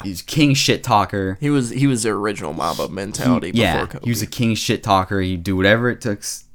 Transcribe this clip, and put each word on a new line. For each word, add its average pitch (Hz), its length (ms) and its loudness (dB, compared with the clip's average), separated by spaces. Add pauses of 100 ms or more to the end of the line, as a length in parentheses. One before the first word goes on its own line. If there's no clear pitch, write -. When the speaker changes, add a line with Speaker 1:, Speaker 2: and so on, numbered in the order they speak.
Speaker 1:
He's 92 200 -8
king 147 320 4
shit - 280 2
talker. 98 560 0
Speaker 2:
He 147 120 -2
was, 135 180 0
he 123 180 0
was 117 160 2
the 113 60 0
original 101 440 -2
Mamba 73 360 -2
mentality 85 580 -2
Speaker 1:
He, 92 60 -8
Speaker 2:
before 113 100 4
Speaker 1:
yeah, 92 220 0
Speaker 2:
Kobe. - 180 -12
Speaker 1:
he 120 60 -2
was 107 140 0
a - 40 -6
king 113 280 0
shit 104 280 -2
talker. 98 380 2
He'd 92 220 -2
do 95 120 0
whatever 107 360 4
it 120 100 -6
took 101 180 -4
s-, - 240 -10 (120)